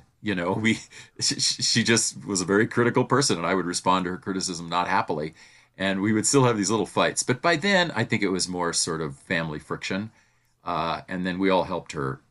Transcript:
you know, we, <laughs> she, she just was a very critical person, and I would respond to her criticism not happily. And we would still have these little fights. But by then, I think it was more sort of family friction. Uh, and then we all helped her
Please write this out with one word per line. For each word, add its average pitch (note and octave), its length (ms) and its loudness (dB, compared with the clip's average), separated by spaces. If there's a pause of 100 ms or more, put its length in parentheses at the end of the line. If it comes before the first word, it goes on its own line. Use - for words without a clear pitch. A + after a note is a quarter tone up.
(220)
you G#2 120 -2
know, F2+ 200 0
we, A2 260 0 (200)
<laughs> - 200 -20
she, - 200 0
she - 440 0
just - 420 0
was G2 160 -2
a F2+ 40 -2
very G2+ 220 4
critical A#2+ 380 2
person, B2+ 320 2
and E2+ 80 -4
I F2+ 80 0
would F2+ 120 0
respond F2+ 400 0
to F2+ 60 -4
her F2+ 60 -6
criticism F2+ 500 -6
not E2+ 200 0
happily. E2 460 -2 (440)
And F#2+ 240 -2
we G#2+ 100 2
would G#2+ 140 2
still C#3 180 4
have A#2+ 140 4
these G2+ 140 0
little G#2+ 140 2
fights. E2+ 380 0
But - 180 -2
by - 140 4
then, F#3 360 2
I A2 120 -2
think G#2+ 200 0
it F#2+ 60 2
was F2+ 180 0
more F2 260 -2
sort D#2+ 260 -2
of D2 160 -4
family E2 440 -4
friction. G2 520 -6 (520)
Uh, E2 440 -2
and F#2 180 -4
then F2+ 120 -2
we F#2+ 120 2
all F#2 140 4
helped E2 300 -6
her C2+ 260 -4 (120)